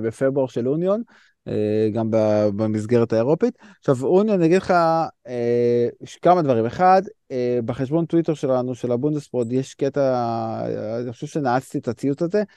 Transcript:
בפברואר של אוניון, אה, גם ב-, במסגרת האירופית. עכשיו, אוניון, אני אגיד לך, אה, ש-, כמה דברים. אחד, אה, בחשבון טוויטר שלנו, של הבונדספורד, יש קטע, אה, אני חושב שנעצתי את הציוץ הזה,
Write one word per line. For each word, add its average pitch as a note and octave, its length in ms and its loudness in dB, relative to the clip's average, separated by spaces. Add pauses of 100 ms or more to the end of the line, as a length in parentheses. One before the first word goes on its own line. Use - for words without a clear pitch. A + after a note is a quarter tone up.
בפברואר C3+ 440 -2
של B2 220 -4
אוניון, F3+ 340 0 (460)
אה, G#2+ 460 0
גם A2+ 160 -2
ב-, G#2+ 460 2
במסגרת A2 560 0
האירופית. D3 460 0 (200)
עכשיו, C#3 240 2
אוניון, G3 340 2
אני E3+ 100 2
אגיד E3 100 4
לך, F#3+ 140 -2 (560)
אה, A#2+ 640 0 (160)
ש-, - 120 -20
כמה F3 260 4
דברים. A#2+ 240 2
אחד, F#3 360 4 (280)
אה, B2 340 0
בחשבון C3+ 420 -2
טוויטר E3 280 0
שלנו, B2+ 400 -2
של A#2+ 180 -4
הבונדספורד, B2 600 -2
יש C3 220 -4
קטע, C#3 260 -2
אה, A#2 1000 -4
אני B2 140 -8
חושב D3 140 -12
שנעצתי C3 520 -2
את B2+ 100 -6
הציוץ C3+ 340 -4
הזה, F#3+ 200 0 (140)